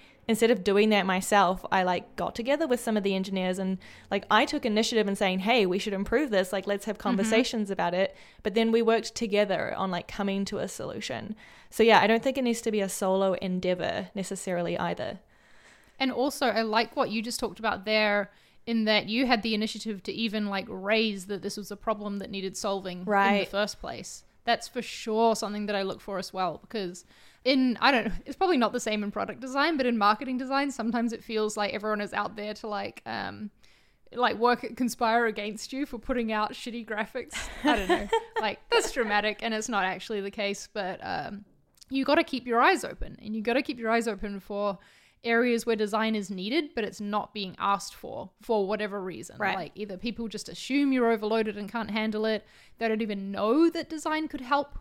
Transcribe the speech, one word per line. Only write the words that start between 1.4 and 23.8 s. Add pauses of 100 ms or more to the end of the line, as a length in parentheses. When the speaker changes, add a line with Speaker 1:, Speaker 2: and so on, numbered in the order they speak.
Speaker 1:
I,
like,
got
together
with
some
of
the
engineers
and, (320)
like,
I
took
initiative
in
saying,
"Hey,
we
should
improve
this,
like,
let's
have
Speaker 2:
Mm-hmm.
Speaker 1:
conversations
about
it." (260)
But
then
we
worked
together
on,
like,
coming
to
a
solution. (340)
So
yeah,
I
don't
think
it
needs
to
be
a
solo
endeavor
necessarily
either. (800)
Speaker 2:
And
also,
I
like
what
you
just
talked
about
there, (340)
in
that
you
had
the
initiative
to
even,
like,
raise
that
this
was
a
problem
that
needed
solving
in
the
Speaker 1:
Right.
Speaker 2:
first